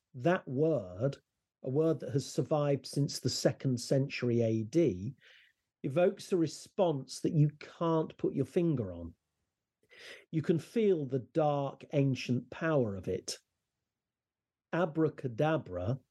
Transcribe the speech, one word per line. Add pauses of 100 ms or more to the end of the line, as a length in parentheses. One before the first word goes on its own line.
(140)
that
word, (480)
a
word
that
has
survived
since
the
second
century
A
D, (680)
evokes
a
response
that
you (280)
can't
put
your
finger
on. (1200)
You
can
feel
the (100)
dark,
ancient
power
of
it. (1300)
Abracadabra (120)